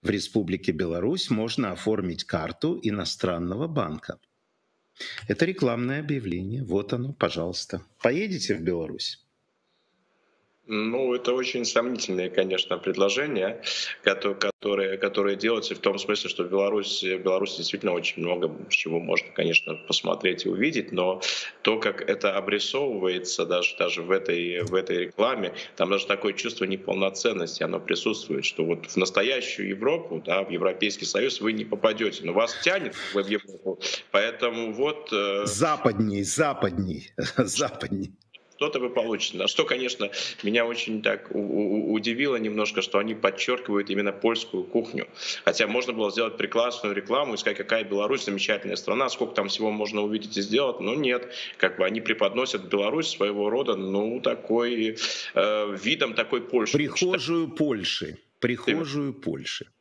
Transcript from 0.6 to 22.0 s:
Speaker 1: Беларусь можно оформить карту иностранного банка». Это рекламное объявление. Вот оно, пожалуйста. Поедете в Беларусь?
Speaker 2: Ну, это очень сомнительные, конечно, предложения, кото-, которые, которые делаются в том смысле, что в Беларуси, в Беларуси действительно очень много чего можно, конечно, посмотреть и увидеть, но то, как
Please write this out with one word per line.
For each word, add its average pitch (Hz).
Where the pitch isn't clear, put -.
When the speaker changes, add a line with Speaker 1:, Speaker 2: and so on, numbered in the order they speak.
Speaker 1:
Беларусь 87
можно 113
оформить 92
карту 85
иностранного 92
банка». 101
Это 165
рекламное 135
объявление. 110
Вот 101
оно, 127
пожалуйста. 87
Поедете 165
в 80
Беларусь? -
Speaker 2:
Ну, 120
это 123
очень 123
сомнительные, 110
конечно, 92
предложения, 98
кото-, 98
которые, 98
которые 98
делаются 107
в 80
том 98
смысле, 104
что -
в 87
Беларуси, 98
в 92
Беларуси 95
действительно 92
очень 85
много 87
чего 85
можно, 87
конечно, 82
посмотреть -
и 98
увидеть, 117
но 92
то, 110
как 101